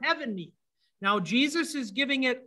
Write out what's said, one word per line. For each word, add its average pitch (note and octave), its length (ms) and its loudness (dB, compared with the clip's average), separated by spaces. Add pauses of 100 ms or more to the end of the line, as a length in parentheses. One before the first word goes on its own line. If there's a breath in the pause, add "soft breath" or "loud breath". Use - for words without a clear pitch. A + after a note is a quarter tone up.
heaven D4 320 0
mean? E3+ 160 -10 (500)
Now, G3+ 180 4
Jesus C4+ 540 0
is B3+ 160 -4
giving C4 340 0
it B3+ 240 0